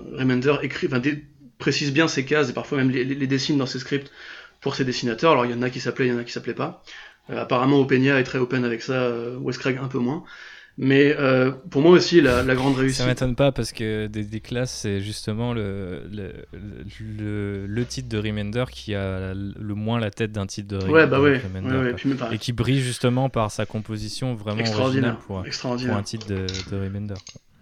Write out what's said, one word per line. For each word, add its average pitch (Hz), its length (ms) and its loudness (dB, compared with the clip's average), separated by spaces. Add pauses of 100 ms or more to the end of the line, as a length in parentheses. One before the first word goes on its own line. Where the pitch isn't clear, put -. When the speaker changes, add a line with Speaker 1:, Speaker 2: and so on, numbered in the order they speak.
(180)
Speaker 1:
Remender 131 440 2
écrit, 143 260 -4
enfin, 131 120 0
dé-, 147 260 -2 (320)
précise 147 340 0
bien 156 160 4
ses 143 160 -2
cases 143 260 2
et 123 40 -8
parfois 117 240 -4
même 131 120 4
les, 127 140 0
les, 135 120 -2
les 139 120 -2
dessine 135 300 2
dans 131 80 2
ses 127 140 -6
scripts 139 320 -6 (500)
pour 135 140 -4
ses 135 100 0
dessinateurs. 123 480 2
Alors, 123 120 4
il 123 60 -2
y 120 40 -2
en 120 60 -2
a 123 80 0
qui 127 120 -6
s'appelaient, 127 260 -2
il 123 60 2
y - 20 0
en 120 40 -2
a 120 40 -6
qui 120 80 -10
s'appelaient 117 220 -8
pas. 156 300 -6 (460)
Euh, 113 100 -6
apparemment, 131 400 4
Openia 135 400 6
est 131 40 4
très 131 160 -2
open 127 260 0
avec 117 160 -2
ça, 135 120 -4
euh, 123 440 -2
Wes 131 200 -4
Craig 131 220 -2
un 131 80 -6
peu 131 120 -4
moins. 127 240 0 (540)
Mais, 139 420 6
euh, 131 320 4 (180)
pour 135 140 2
moi 170 80 10
aussi, 170 280 8
la, 127 220 6
la 127 140 4
grande 131 180 2
Speaker 2:
Ça 127 80 0
Speaker 1:
réussite 131 240 2
Speaker 2:
m'étonne 127 300 0
pas 143 160 4
parce 120 220 -4
que 107 340 -4
des, 107 160 -4
des 107 160 -8
classes, 123 320 -4
c'est 101 300 -2
justement 110 520 -4
le, 98 560 -6
le, 101 240 -10 (180)
le, 92 320 -14 (360)
le, 101 480 -6
le 113 180 -2
titre 123 240 -8
de 113 80 -2
Remender 107 540 -2
qui - 240 -6
a 95 400 -4
le 101 400 -6
moins 110 240 -2
la 110 100 0
tête 107 220 -4
d'un 101 160 -4
titre 101 200 -8
de 98 160 -4
Re-, 95 60 0
Speaker 1:
Ouais, 156 160 10
bah 135 120 4
Speaker 2:
de 139 60 6
Speaker 1:
ouais, 143 140 6
Speaker 2:
Remender, 95 320 -4
Speaker 1:
ouais, 131 80 2
ouais, 127 120 2
Speaker 2:
quoi. 120 80 -2
Speaker 1:
puis 139 120 -2
même 135 80 0
pas 117 160 -4
Speaker 2:
Et 110 60 -4
qui 123 140 -4
brille 123 280 2
justement 127 480 0
par 110 220 0
sa 107 160 -4
composition 107 680 -6
vraiment 107 280 -4
Speaker 1:
Extraordinaire, 127 500 2
Speaker 2:
originale - 160 -10
pour, 95 180 -6
Speaker 1:
extraordinaire. 123 460 -4
Speaker 2:
pour 104 80 2
un 101 40 -4
titre 107 240 -8
de, 95 200 -2 (240)
de 98 120 -4
Remender, 101 300 -6 (180)
quoi. - 100 -20 (200)